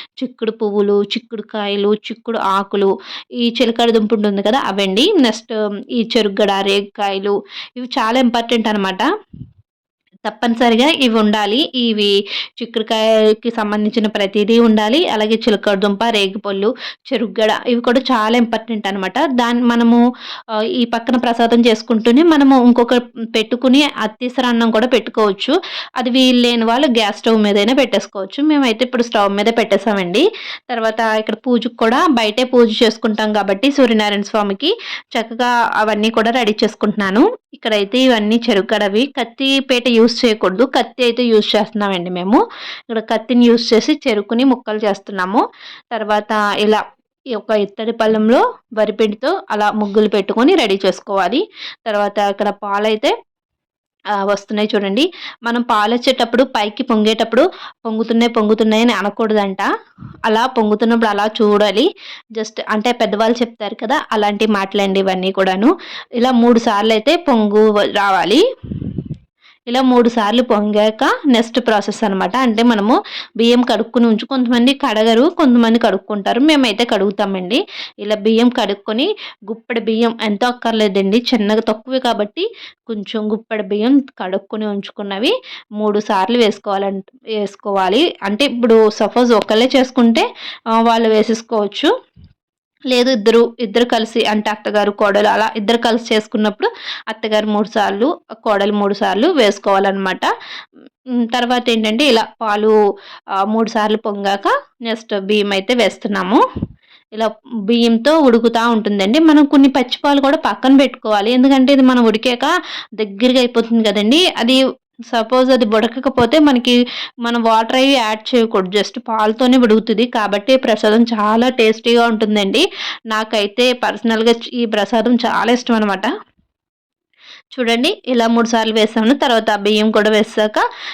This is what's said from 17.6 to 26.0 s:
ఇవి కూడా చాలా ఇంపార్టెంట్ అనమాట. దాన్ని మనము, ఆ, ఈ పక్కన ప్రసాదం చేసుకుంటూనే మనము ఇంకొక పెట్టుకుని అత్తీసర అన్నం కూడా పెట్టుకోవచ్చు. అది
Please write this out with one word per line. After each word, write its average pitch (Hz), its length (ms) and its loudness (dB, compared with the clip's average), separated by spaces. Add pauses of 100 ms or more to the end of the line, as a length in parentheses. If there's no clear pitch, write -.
ఇవి 240 140 0
కూడా 247 180 0
చాలా 233 380 0
ఇంపార్టెంట్ 220 500 -2
అనమాట. 190 260 -4 (120)
దాన్ని 240 380 0
మనము, 233 500 2 (360)
ఆ, 214 120 -4
ఈ 233 240 -2
పక్కన 233 320 -2
ప్రసాదం 233 480 2
చేసుకుంటూనే 233 580 2
మనము 277 400 6
ఇంకొక 247 320 4 (400)
పెట్టుకుని 247 480 2
అత్తీసర 247 600 -4
అన్నం 233 260 0
కూడా 220 160 2
పెట్టుకోవచ్చు. 220 760 0 (340)
అది 247 140 -4